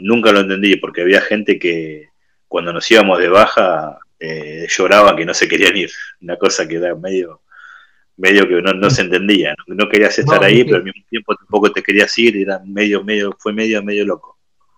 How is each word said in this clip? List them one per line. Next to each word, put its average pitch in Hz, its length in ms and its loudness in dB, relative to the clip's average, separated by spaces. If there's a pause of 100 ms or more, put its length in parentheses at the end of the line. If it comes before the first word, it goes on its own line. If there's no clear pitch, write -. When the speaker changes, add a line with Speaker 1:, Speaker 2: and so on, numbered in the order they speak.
Speaker 1:
nunca 110 300 2
lo 101 100 4
entendí, 95 360 0
porque - 240 -8
había 92 200 4
gente 104 380 -2
que 80 500 -8 (380)
cuando 85 260 -6
nos 85 160 -8
íbamos 98 300 4
de 87 100 0
baja, 90 680 0 (200)
eh, 80 480 -12
lloraba 95 480 4
que 82 100 -4
no 87 80 -4
se - 140 0
querían 90 300 0
ir. 85 140 -6 (300)
Una 87 160 -12
cosa 95 300 -2
que 80 80 -8
era 85 200 -4
medio, 87 460 -6 (760)
medio 95 320 4
que 87 120 2
no, 95 120 0
no 95 160 0
se 127 140 0
entendía. 90 520 0 (120)
No, 90 80 -14
no 104 140 -2
querías 104 300 2
estar 107 220 2
Speaker 2:
No, 98 40 4
Speaker 1:
ahí, 107 120 4
Speaker 2:
es 123 60 6
que - 20 0
Speaker 1:
pero 110 120 2
al 90 60 -4
mismo 95 260 -16
tiempo 110 260 -6
tampoco 104 360 0
te 95 120 -6
querías 101 340 0
ir, 113 180 2
era 95 300 -4
medio, 101 380 -2
medio, 104 360 -4
fue 107 140 -6
medio, 110 280 -4
medio 104 240 -4
loco. - 320 -8 (400)